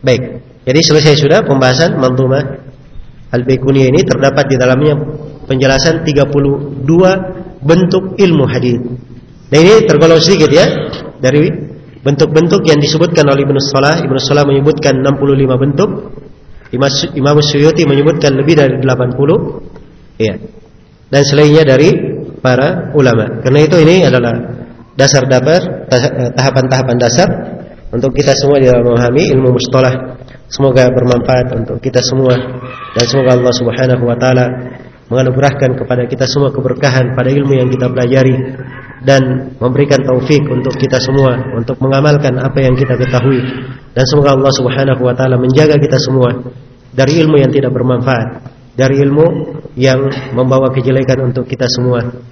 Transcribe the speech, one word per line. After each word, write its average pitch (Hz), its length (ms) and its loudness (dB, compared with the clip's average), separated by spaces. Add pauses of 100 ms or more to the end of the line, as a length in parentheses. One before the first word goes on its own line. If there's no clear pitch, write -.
Baik. 123 400 -2 (240)
Jadi 135 160 2
selesai 156 400 4
sudah 165 240 2
pembahasan 131 560 0
manzumah 127 400 0 (880)
Al-Baikuni 131 560 0
ini. 143 160 2
Terdapat 139 480 0
di 131 80 0
dalamnya 135 400 2 (480)
penjelasan 135 560 0
tiga 143 240 0
puluh 143 560 -2
dua 180 320 2 (480)
bentuk 180 560 0
ilmu 160 320 2
hadis. 123 320 -2 (680)
Dan 160 160 4
ini 214 100 6 (140)
tergolong 165 320 4
sedikit, 156 320 2
ya, 180 120 6 (520)
dari 147 320 2 (560)
bentuk-bentuk 156 640 2
yang 147 80 4
disebutkan 160 480 2
oleh 139 240 0
Ibnu 139 80 0
Salah. 143 400 0
Ibnu 131 240 -2
Salah 147 240 0
menyebutkan 139 560 0
enam 139 160 0
puluh 139 160 0
lima 131 240 0
bentuk. 143 320 0 (800)
Imam 127 160 -2
Su-, 139 320 -2
Imam 143 240 2
Suyuti 147 440 2
menyebutkan 143 520 2
lebih 147 240 2
dari 127 160 0
delapan 127 400 -2
puluh. 151 480 -2 (560)
Iya. 104 160 -2 (720)
Dan 139 160 2
selainnya 151 400 4
dari 139 240 4 (560)
para 131 480 0
ulama. 117 480 0
Karena 143 240 2
itu 165 160 2
ini 170 240 4
adalah 120 320 0 (560)
dasar-dasar, 135 960 0
tah-, 123 480 0
tahapan-tahapan 131 640 0
dasar 123 260 2 (600)
untuk 123 240 -4
kita 139 240 0
semua 139 240 2
di 127 80 4
dalam 120 160 2
memahami 123 480 2
ilmu 131 200 2
mustalah. 123 640 -2 (320)
Semoga 131 440 2
bermanfaat 123 640 0
untuk 117 240 -6
kita 127 240 -2
semua, 131 320 0 (560)
dan 120 120 0
semoga 127 320 2
Allah 123 160 2
Subhanahu 123 520 -2
wa 120 120 -2
taala 127 280 2 (640)
menganugerahkan 131 680 0
kepada 123 320 -4
kita 131 200 -4
semua 139 240 0
keberkahan 131 640 -2
pada 127 120 -2
ilmu 139 240 0
yang 127 160 2
kita 123 200 -2
pelajari 127 440 2 (720)
dan 131 560 0
memberikan 135 400 0
taufik 127 480 0
untuk 127 260 -4
kita 127 240 -2
semua 135 380 0 (160)
untuk 120 260 -6
mengamalkan 139 640 0
apa 131 240 -2
yang 127 80 2
kita 127 240 0
ketahui. 127 480 0 (480)
Dan 131 160 0
semoga 143 240 2
Allah 135 240 2
Subhanahu 131 480 -2
wa 123 80 0
taala 127 240 0
menjaga 143 400 2
kita 135 240 0
semua 127 320 0 (640)
dari 143 240 2
ilmu 156 160 2
yang 131 160 2
tidak 135 160 0
bermanfaat, 123 580 -2 (460)
dari 139 320 0
ilmu 147 220 2 (500)
yang 131 240 2 (320)
membawa 131 400 0
kejelekan 131 560 0
untuk 123 160 -4
kita 127 240 -4
semua. 123 320 -2 (300)